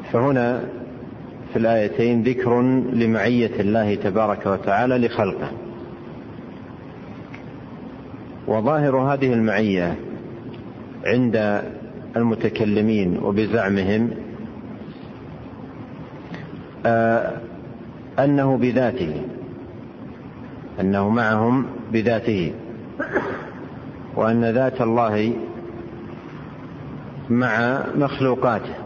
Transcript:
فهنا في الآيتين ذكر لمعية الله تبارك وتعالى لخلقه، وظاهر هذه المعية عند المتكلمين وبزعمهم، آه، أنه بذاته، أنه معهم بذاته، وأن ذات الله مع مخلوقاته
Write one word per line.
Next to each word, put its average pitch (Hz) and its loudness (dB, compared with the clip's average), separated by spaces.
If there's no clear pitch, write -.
فهنا 123 2
في 117 2
الآيتين 117 4
ذكر 123 4
لمعية 113 4
الله 104 4
تبارك 104 2
وتعالى 104 4
لخلقه، 110 0
وظاهر 135 4
هذه 135 4
المعية 101 4
عند 107 4
المتكلمين 107 2
وبزعمهم، 101 2
آه، 113 4
أنه 135 4
بذاته، 110 2
أنه 98 4
معهم 113 4
بذاته، 107 2
وأن 113 4
ذات 127 2
الله 113 4
مع 120 2
مخلوقاته 127 2